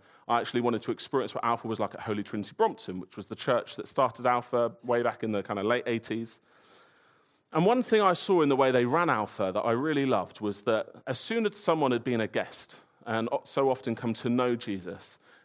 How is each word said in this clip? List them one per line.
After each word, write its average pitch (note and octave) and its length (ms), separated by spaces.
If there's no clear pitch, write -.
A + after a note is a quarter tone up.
I A#2 140
actually - 220
wanted A#2 200
to - 80
experience - 440
what - 100
Alpha A#2 240
was A2 100
like G#2+ 160
at - 60
Holy G#2 220
Trinity G#2 340
Brompton, A#2 420
which - 180
was G2+ 100
the A2 100
church - 400
that - 100
started B2 400
Alpha A#2+ 460
way A#2+ 200
back A#2 200
in A2 100
the G2+ 100
kind G2+ 160
of G2 80
late B2 200
eighties. A2+ 540
And D#3+ 140
one B3 160
thing A3 180
I F#3+ 140
saw F3+ 280
in C#3+ 60
the C#3 80
way C3 140
they B2 140
ran D#3 260
Alpha G#2 420
that G2+ 80
I A#2 120
really C#3 340
loved G2+ 340
was G#2 220
that A2 260
as C3 120
soon A3+ 280
as - 100
someone D#3 340
had A#2 140
been B2 160
a G#2+ 80
guest - 520
and A2+ 260
o-, - 120
so C#3 260
often B2 260
come A2+ 180
to B2 140
know B2 260
Jesus, G2 640